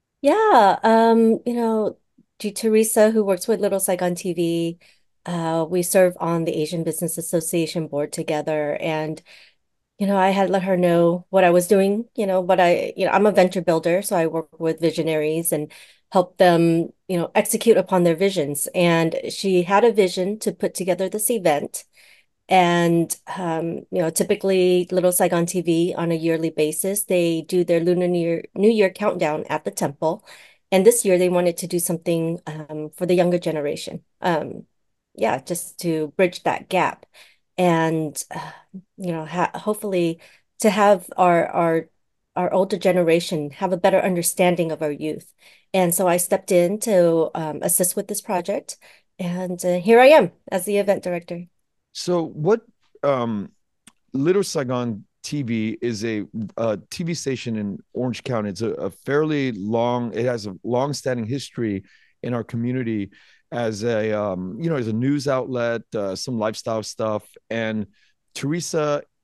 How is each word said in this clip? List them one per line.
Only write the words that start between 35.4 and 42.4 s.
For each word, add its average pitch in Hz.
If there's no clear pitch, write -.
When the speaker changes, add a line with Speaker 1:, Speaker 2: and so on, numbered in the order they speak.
Speaker 1:
just -
to 160
bridge 180
that -
gap. -
And, 160
uh, 160
you 180
know, 160
ha-, 165
hopefully 180
to 220
have 202
our, 175
our, 165
our 175